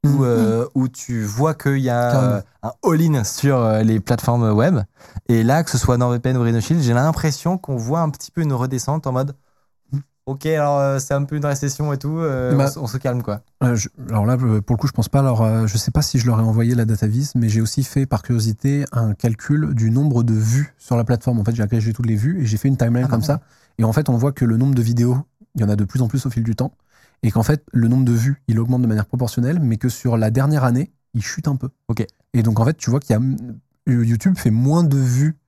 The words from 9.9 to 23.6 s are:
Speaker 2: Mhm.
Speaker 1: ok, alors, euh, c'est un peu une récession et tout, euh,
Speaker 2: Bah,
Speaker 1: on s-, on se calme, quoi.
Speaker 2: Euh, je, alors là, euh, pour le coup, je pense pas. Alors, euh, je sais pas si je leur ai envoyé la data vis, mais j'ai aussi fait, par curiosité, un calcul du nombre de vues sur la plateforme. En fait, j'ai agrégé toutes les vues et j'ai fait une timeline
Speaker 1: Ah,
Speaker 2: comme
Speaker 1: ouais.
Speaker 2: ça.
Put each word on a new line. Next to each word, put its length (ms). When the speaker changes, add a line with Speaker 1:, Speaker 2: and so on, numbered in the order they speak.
Speaker 2:
Mhm. 80
Speaker 1:
ok, 200
alors, 340
euh, 200
c'est 140
un 120
peu 100
une 100
récession 460
et 60
tout, 200
euh, 380
Speaker 2:
Bah, 80
Speaker 1:
on 40
s-, 100
on 100
se 100
calme, 260
quoi. 180
Speaker 2:
Euh, 140
je, 140
alors 180
là, 160
euh, 200
pour 160
le 20
coup, 80
je 60
pense 160
pas. 100
Alors, 220
euh, 260
je 100
sais 140
pas 100
si 160
je 100
leur 120
ai 40
envoyé 320
la 100
data 200
vis, 300
mais 140
j'ai 100
aussi 240
fait, 220
par 180
curiosité, 680
un 200
calcul 640
du 160
nombre 320
de 100
vues 440
sur 180
la 80
plateforme. 380
En 20
fait, 120
j'ai 80
agrégé 280
toutes 160
les 80
vues 260
et 40
j'ai 100
fait 140
une 80
timeline 300
Speaker 1:
Ah, 40
Speaker 2:
comme 80
Speaker 1:
ouais. 80
Speaker 2:
ça. 140